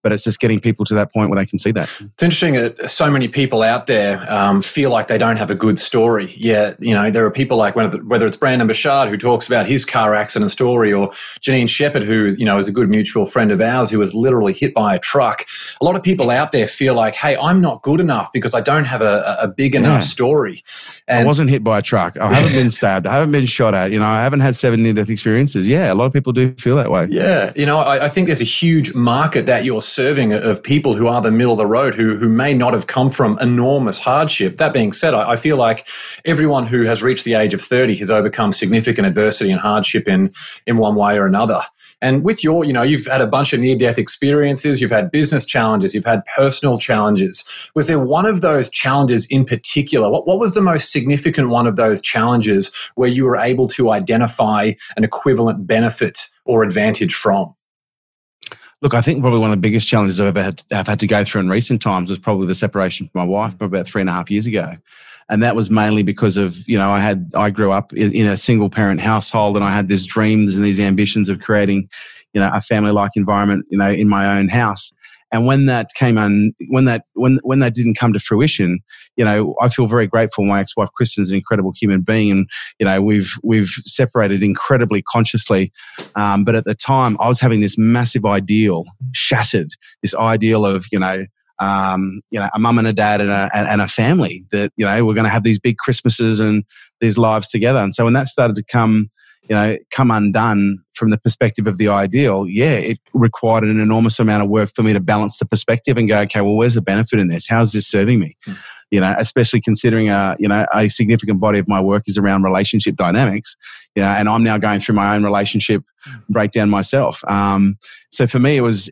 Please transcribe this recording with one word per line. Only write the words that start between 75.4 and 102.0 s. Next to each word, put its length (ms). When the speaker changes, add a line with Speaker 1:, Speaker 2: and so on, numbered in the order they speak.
Speaker 1:
when 180
that 300
came 220
un-, 360
when 180
that, 280
when, 280
when 180
that 140
didn't 220
come 180
to 60
fruition, 640
you 100
know, 360
I 80
feel 180
very 180
grateful. 400
My 140
ex-wife, 360
Kristen's 360
an 60
incredible 380
human 260
being. 280
And, 200
you 80
know, 160
we've, 320
we've 260
separated 580
incredibly 580
consciously. 680
Um, 280
but 100
at 120
the 100
time, 440
I 80
was 120
having 220
this 180
massive 460
ideal 580
shattered, 580
this 100
ideal 540
of, 240
you 80
know, 260
um, 720
you 100
know, 140
a 60
mum 180
and 100
a 60
dad 280
and 80
a, 260
and, 120
and 140
a 60
family 640
that, 240
you 100
know, 200
we're 80
gonna 160
have 140
these 160
big 180
Christmases 640
and 240
these 180
lives 320
together. 300
And 140
so 100
when 100
that 140
started 300
to 60
come, 460
you 60
know, 220
come 180
undone 680
from 160
the 80
perspective 500
of 100
the 120
ideal, 580